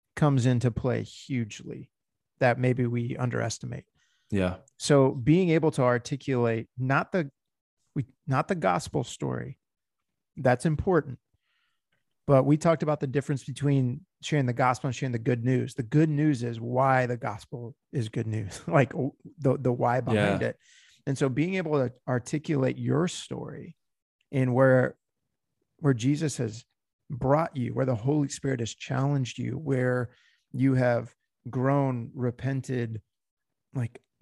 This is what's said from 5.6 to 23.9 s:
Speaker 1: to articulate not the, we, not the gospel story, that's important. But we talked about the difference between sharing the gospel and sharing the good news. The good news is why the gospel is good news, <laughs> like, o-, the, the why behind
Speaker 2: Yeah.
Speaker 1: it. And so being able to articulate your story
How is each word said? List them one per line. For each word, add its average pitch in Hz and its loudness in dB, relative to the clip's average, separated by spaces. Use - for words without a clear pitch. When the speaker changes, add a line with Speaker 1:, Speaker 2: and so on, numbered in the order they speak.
Speaker 1:
to 135 0
articulate 120 0
not 135 -2
the, 160 -2
we, 139 -2
not 139 0
the 202 -2
gospel 165 0
story, 127 -8
that's 127 2
important. 151 0
But 135 6
we 147 6
talked 165 2
about 151 -2
the 143 -4
difference 139 -2
between 139 0
sharing 143 0
the 123 0
gospel 127 2
and 120 -4
sharing 135 -4
the 117 -4
good 117 0
news. 123 0
The - -6
good 151 4
news 147 2
is 117 -6
why 127 2
the 120 -4
gospel 113 -10
is 113 -2
good 113 -4
news, 107 -6
<laughs> - -10
like, 151 2
o-, 135 -4
the, 139 2
the 127 0
why 123 0
behind 104 2
Speaker 2:
Yeah. 117 -2
Speaker 1:
it. - -10
And 139 -2
so 139 0
being 165 0
able 160 -2
to 127 2
articulate 131 -2
your 127 0
story - -10